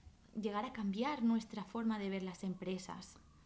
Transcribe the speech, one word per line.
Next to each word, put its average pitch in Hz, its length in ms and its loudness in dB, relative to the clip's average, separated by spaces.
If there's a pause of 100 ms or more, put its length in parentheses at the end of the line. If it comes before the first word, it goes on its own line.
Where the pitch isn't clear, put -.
(420)
llegar 208 240 0
a 254 80 -6
cambiar 226 480 2
nuestra 226 440 4
forma 226 340 0
de 196 100 0
ver 190 140 0
las 185 200 -6
empresas?". 185 720 -4 (300)